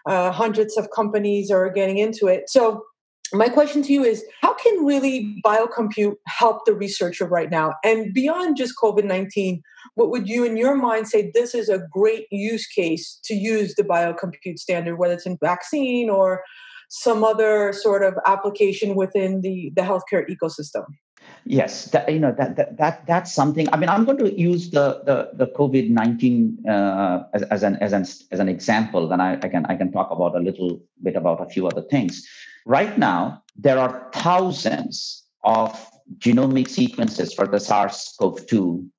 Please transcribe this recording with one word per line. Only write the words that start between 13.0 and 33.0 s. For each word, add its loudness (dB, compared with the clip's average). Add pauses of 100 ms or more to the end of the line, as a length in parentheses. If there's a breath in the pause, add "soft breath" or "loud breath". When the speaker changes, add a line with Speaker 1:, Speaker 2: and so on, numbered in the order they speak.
Speaker 1:
to -6
use 0
the 2
Biocompute -2
standard, -4
whether 2
it's -8
in -6
vaccine 0
or 2 (460 loud breath)
some 0
other 2
sort 2
of 4 (120)
application 0
within 0
the, -6
the 2
healthcare -2
ecosystem? -8 (580 loud breath)
Speaker 2:
Yes, -2
that, 0
you 0
know, 2
that, -2
that, -2
that, -2
that's 0
something. 0
I 4
mean, 0
I'm 2
going 2
to 0
use 2
the, 2
the, 0
the 0
covid 2
nineteen, 2
uh, 0 (100)
as, -2
as 0
an, 2
as 0
an, 0 (280)
as -2
an 2
example. 0
Then 2
I, 0
I -4
can, -2
I -2
can -2
talk -2
about 0
a 0
little -4 (220)
bit -2
about 0
a -8
few -2
other -4
things. -2 (400 loud breath)
Right 0
now, 0 (140)